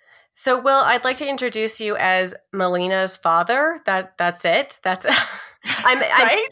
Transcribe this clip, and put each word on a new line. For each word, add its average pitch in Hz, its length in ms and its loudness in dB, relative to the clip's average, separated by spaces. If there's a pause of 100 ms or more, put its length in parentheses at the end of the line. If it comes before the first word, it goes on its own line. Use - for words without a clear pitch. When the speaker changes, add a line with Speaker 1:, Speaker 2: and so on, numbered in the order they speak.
(340)
Speaker 1:
So, 254 240 0
Will, 269 220 4
I'd 240 240 2
like 254 140 -2
to 285 100 -6
introduce 226 500 -4
you 214 180 -4
as 185 380 0 (200)
Melina's 185 640 -2
father. 233 680 0
That, 190 320 -4
that's 175 300 -2
it. 196 360 0
That's, 190 220 -4
<laughs> - 600 -2 (200)
I'm, 254 140 4
I'm 254 280 4
Speaker 2:
Right? 415 260 2